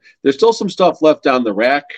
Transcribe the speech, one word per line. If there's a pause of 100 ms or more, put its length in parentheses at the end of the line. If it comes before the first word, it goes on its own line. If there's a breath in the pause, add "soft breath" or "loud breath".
(240 soft breath)
"There's
still
some
stuff
left
down
the
rack, (140)